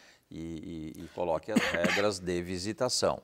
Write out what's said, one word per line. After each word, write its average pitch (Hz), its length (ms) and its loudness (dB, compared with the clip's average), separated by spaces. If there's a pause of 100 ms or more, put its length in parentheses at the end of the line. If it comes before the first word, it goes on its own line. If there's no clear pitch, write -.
(300)
E, 82 680 -8
e, - 80 -12
e 80 40 -12
coloque 85 420 0
as 107 100 2
regras 95 600 2
de 87 220 0
visitação. 92 800 0